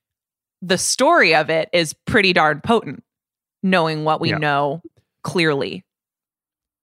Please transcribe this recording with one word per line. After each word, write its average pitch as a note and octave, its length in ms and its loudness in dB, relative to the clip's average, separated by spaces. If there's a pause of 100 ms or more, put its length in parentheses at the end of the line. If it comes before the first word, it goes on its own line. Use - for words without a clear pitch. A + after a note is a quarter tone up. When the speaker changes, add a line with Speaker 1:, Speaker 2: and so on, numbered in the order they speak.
(600)
Speaker 1:
The F3+ 180 0
story B3+ 560 2
of D#3 160 2
it D#3+ 200 -2
is E3+ 220 0
pretty F#3+ 400 0
darn D3+ 280 2
potent, - 420 -4 (580)
knowing D#3+ 420 0
what D#3 160 0
we E3+ 120 -2
Speaker 2:
Yeah. E3 80 -2
Speaker 1:
know D3 420 -2 (400)
clearly D3+ 640 -2 (1000)